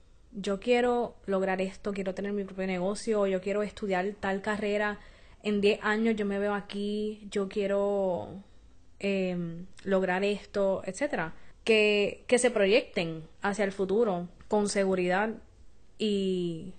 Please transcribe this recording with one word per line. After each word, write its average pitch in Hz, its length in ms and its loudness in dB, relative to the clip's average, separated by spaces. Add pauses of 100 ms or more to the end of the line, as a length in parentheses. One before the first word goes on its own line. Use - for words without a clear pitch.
(340)
Yo 196 260 -2
quiero 240 560 2 (100)
lograr 190 360 0
esto, 190 320 -4
quiero 196 200 -4
tener 202 200 -4
mi 202 100 -2
propio 190 240 -6
negocio, 202 600 0
yo 185 140 0
quiero 202 220 0
estudiar 190 420 -2 (140)
tal 196 220 -2
carrera, 208 580 -2 (440)
en 208 180 0
diez 208 200 4
años 220 360 2
yo 208 80 -2
me 196 140 -2
veo 208 140 0
aquí, 208 760 -4
yo 196 180 -2
quiero, 196 960 0 (560)
em, 180 680 -2 (180)
lograr 190 400 2
esto", 196 600 0
etcétera... 190 500 -4 (280)
Que, 208 640 4
que 240 120 4
se 247 100 4
proyecten 196 720 2 (220)
hacia 202 220 0
el 190 60 0
futuro 190 580 0 (180)
con 208 200 2
seguridad. 190 600 2 (720)
Y 185 800 0